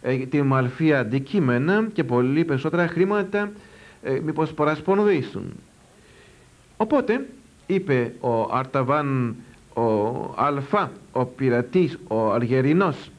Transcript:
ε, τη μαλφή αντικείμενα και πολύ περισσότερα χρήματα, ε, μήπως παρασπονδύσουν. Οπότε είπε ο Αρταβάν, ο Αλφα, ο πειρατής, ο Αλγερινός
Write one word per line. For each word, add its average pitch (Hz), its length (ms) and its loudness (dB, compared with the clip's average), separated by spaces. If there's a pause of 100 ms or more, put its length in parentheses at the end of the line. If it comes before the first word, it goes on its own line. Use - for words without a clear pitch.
ε, 127 140 0
τη 131 260 -2
μαλφή 135 520 2
αντικείμενα 139 1000 0
και 160 100 -2
πολύ 127 420 2
περισσότερα 160 420 0
χρήματα, 202 640 0 (520)
ε, 135 220 -2
μήπως 156 280 -2
παρασπονδύσουν. 156 1000 0 (1200)
Οπότε 247 480 0 (400)
είπε 135 540 0
ο 117 220 0
Αρταβάν, 131 960 0 (380)
ο 117 100 0 (520)
Αλφα, 139 560 0 (200)
ο 127 140 0
πειρατής, 127 840 0
ο 110 260 0
Αλγερινός 131 840 0